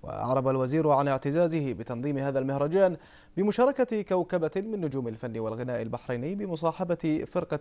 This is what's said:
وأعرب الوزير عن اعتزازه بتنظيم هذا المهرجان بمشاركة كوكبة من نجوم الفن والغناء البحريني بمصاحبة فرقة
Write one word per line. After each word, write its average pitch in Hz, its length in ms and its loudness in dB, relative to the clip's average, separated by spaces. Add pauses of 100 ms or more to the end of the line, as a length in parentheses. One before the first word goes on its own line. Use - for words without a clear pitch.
وأعرب 131 460 0
الوزير 135 420 2
عن 143 180 6
اعتزازه 143 640 2
بتنظيم 123 460 -4
هذا 135 200 0
المهرجان 151 580 2 (400)
بمشاركة 233 640 2
كوكبة 175 540 0
من 202 240 -4
نجوم 135 280 -2
الفن 113 300 -8
والغناء 113 440 -4
البحريني 120 520 -4
بمصاحبة 170 920 -2
فرقة 160 340 -4